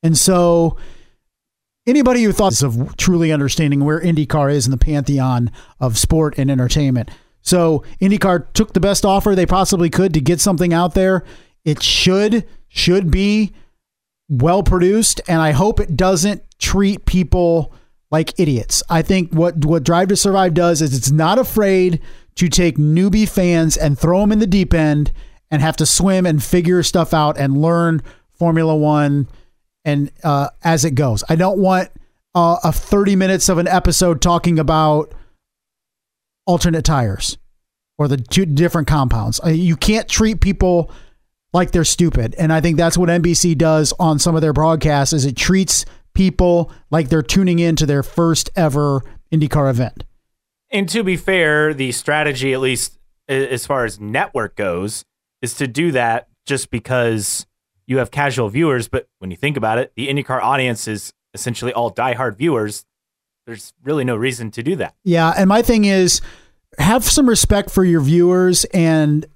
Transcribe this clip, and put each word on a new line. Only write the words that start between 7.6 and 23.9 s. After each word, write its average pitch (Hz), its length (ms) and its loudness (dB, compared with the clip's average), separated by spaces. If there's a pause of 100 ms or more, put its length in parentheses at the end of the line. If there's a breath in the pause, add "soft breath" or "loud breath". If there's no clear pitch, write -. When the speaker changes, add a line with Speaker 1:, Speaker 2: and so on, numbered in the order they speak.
Speaker 1:
IndyCar 190 540 0
took - 200 0
the 185 60 0
best 196 260 0
offer 196 300 2
they 180 100 2
possibly 180 440 0
could 185 240 0
to 156 80 0
get 170 180 0
something 180 320 0
out 170 220 0
there. 190 320 0 (400 loud breath)
It 151 160 -2
should, 202 680 0 (200 soft breath)
should 180 420 0
be 202 440 0 (760 soft breath)
well 156 320 2
produced, 185 640 2
and 165 140 0
I 156 100 2
hope 196 280 0
it 175 180 -2
doesn't 185 460 0 (160)
treat 196 460 0
people 170 680 2 (380 soft breath)
like 156 280 -2
idiots. 139 480 0
I 160 140 0
think 185 320 0
what, 165 320 0
what 156 180 0
Drive 175 260 2
to 202 60 2
Survive 190 380 2
does 170 300 2
is 139 120 -2
it's 123 140 -2
not 160 300 2
afraid 190 640 0 (340 soft breath)
to 180 120 0
take 165 300 2
newbie 180 500 2
fans 170 480 0
and 143 220 0